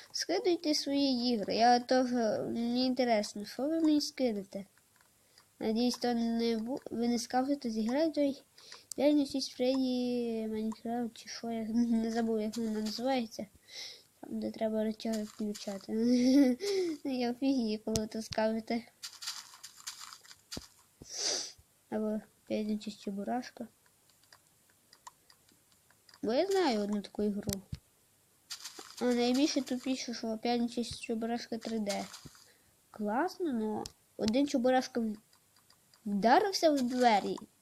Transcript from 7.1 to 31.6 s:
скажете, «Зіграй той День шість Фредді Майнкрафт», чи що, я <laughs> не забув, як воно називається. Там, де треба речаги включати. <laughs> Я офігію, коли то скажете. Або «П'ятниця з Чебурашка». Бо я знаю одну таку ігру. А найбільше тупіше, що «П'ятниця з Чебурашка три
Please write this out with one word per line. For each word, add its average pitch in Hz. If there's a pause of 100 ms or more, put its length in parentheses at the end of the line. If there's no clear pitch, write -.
скажете, 262
«Зіграй 240
той 285 (540)
День 285
шість 269
Фредді 247
Майнкрафт», 220
чи -
що, -
я 226
<laughs> 214
не 233
забув, 226
як 214
воно 220
називається. 226 (760)
Там, 220
де 220
треба 220
речаги 220
включати. 208
<laughs> 247 (460)
Я 247
офігію, 247
коли 220
то 220
скажете. 220 (3000)
Або 214 (280)
«П'ятниця 214
з -
Чебурашка». 214 (2500)
Бо 208
я 277
знаю 349
одну 202
таку -
ігру. 196 (1400)
А 233
найбільше 247
тупіше, 254
що 220
«П'ятниця 240
з -
Чебурашка 233
три 226